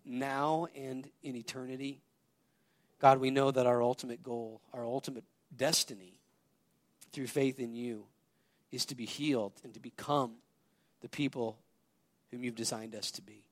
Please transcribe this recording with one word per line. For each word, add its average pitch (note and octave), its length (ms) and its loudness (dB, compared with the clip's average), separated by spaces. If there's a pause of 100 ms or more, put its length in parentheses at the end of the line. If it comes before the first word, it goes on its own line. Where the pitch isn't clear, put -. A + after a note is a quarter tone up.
now C#3 680 -2
and C3 340 -10 (120)
in C3+ 140 -8
eternity. C3 640 -8 (1000)
God, C3+ 200 10
we C3 120 2
know C#3 200 6
that B2+ 160 4
our A#2+ 160 6
ultimate A#2+ 400 -2
goal, A2+ 380 -8 (120)
our A#2+ 120 -8
ultimate B2+ 400 -6 (300)
destiny A#2 640 -2 (920)
through C3 160 -6
faith C3+ 320 2
in A#2 160 -6
you A#2 300 -8 (680)
is B2+ 140 -4
to C#3 100 -8
be A#2 100 -8
healed C3 460 -2 (120)
and A2+ 100 -18
to - 80 -20
become B2+ 540 -2 (680)
the - 80 -14
people A#2+ 500 -4 (720)
whom B2 140 -8
you've A#2 100 -6
designed A2 400 -6
us G#2 160 -8
to G#2+ 100 -12
be. G#2 300 -20